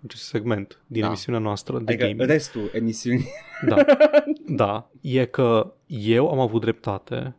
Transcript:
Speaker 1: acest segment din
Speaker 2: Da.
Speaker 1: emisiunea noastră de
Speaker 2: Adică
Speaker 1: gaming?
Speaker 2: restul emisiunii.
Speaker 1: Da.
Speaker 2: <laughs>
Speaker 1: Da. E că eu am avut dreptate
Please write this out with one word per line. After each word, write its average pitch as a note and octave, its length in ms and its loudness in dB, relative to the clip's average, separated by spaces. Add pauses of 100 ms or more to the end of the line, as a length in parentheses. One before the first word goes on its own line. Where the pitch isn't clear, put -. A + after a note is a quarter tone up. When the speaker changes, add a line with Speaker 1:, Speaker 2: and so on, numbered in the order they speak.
Speaker 1:
acest - 180 -16
segment G#2+ 640 -6
din A2+ 140 -4
Speaker 2:
Da. G2+ 60 0
Speaker 1:
emisiunea A2+ 340 -4
noastră A2 380 -4
de A#2 140 -4
Speaker 2:
Adică A#2 140 0
Speaker 1:
gaming? A#2 240 -2
Speaker 2:
restul D3 420 -2
emisiunii. A2+ 560 -2 (400)
Speaker 1:
Da. D#4+ 160 4
Speaker 2:
<laughs> - 20 4 (600)
Speaker 1:
Da. A2 440 -2 (100)
E C3 240 0
că A#2 480 2 (140)
eu A2+ 440 2
am C#3+ 100 0
avut A2+ 200 2
dreptate A2+ 800 -6